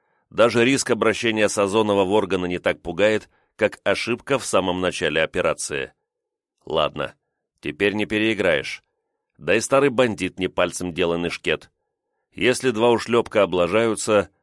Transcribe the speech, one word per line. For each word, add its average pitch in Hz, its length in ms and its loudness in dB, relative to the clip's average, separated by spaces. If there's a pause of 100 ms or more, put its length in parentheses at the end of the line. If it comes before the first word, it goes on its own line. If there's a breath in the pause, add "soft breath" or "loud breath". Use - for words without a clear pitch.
(280)
Даже 113 340 2
риск 131 280 0
обращения 110 580 0
Сазонова 101 560 2
в 92 80 -2
органы 95 340 0
не 90 120 -4
так 87 240 -2
пугает, 101 480 -2 (260)
как - 260 0
ошибка 120 560 -2
в - 60 -6
самом 92 380 0
начале 80 400 -2
операции. 78 720 -4 (720)
Ладно, 73 480 -4 (460)
теперь 98 340 -2
не 104 100 -2
переиграешь. 98 800 -2 (560)
Да 80 160 -2
и 113 60 0
старый 139 280 2
бандит 107 500 -2
не 92 100 -2
пальцем 90 440 -4
деланный 85 380 -2
шкет. - 400 -4 (640)
Если 123 380 0
два 113 180 2
ушлепка 113 520 2
облажаются, 98 840 2 (140)